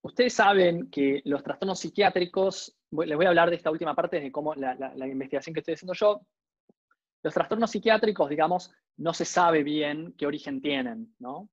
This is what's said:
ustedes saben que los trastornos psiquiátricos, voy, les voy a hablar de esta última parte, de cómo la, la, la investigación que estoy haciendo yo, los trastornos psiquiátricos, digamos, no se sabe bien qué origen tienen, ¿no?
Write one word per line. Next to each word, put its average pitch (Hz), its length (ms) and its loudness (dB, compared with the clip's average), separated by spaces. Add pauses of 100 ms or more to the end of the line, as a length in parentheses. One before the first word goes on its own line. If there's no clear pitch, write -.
ustedes 247 320 0
saben 185 560 4
que 139 340 2
los 143 180 -2
trastornos - 380 -6
psiquiátricos, 190 960 0 (140)
voy, 151 160 -2
les 147 100 -2
voy 175 100 4
a 180 40 6
hablar 170 200 6
de 170 60 0
esta 165 140 -4
última 160 240 -4
parte, 165 260 -2
de 135 100 -8
cómo 151 240 -4
la, 143 200 -6
la, 131 200 -10
la 131 140 -8
investigación 135 460 -6
que 156 60 -4
estoy 160 140 -6
haciendo 180 200 -10
yo, 208 260 2 (1040)
los 156 100 -4
trastornos 214 360 0
psiquiátricos, 214 580 2
digamos, 156 440 -2 (260)
no 160 160 -2
se 170 100 -4
sabe 165 400 4
bien 151 520 -4
qué 143 100 -4
origen 147 340 -6
tienen, 127 580 -6
¿no? 147 340 -14